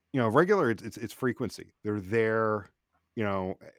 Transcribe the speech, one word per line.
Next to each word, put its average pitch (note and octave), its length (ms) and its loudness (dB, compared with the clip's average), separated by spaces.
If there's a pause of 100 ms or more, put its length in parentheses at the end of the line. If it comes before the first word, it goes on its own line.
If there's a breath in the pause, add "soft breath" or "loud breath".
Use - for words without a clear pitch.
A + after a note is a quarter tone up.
(120)
You C3+ 100 0
know, A#2 60 2
regular, E3 440 4
it's, G#2 120 -4
it's, A2+ 140 -12
it's A2+ 160 -8
frequency. - 600 -6 (100)
They're G#2 180 -2
there, A2 680 0 (460)
you A2+ 80 -2
know, F#2+ 320 -2 (240)